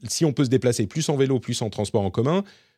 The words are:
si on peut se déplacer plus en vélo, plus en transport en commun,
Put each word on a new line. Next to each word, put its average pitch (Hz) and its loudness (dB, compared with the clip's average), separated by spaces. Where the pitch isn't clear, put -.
si - 0
on 156 4
peut 139 2
se 123 -2
déplacer 120 2
plus 156 -4
en 147 0
vélo, 135 2
plus - -6
en 113 -2
transport 104 -2
en 98 0
commun, 160 0